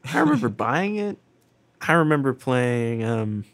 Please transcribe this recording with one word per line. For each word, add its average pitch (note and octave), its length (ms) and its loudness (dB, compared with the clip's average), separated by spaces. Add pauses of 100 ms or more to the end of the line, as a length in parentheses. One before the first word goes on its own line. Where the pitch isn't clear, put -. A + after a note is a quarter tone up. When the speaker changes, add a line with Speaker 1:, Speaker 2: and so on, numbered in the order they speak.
(140)
Speaker 1:
I F3 60 2
remember D4 300 2
Speaker 2:
<laughs> G#2+ 80 -10 (100)
Speaker 1:
buying F#3 280 -2
it. G#3 220 -6 (640)
I - 100 -2
remember D3+ 400 4
playing, A#2+ 720 -2
um, G#2+ 400 -2 (100)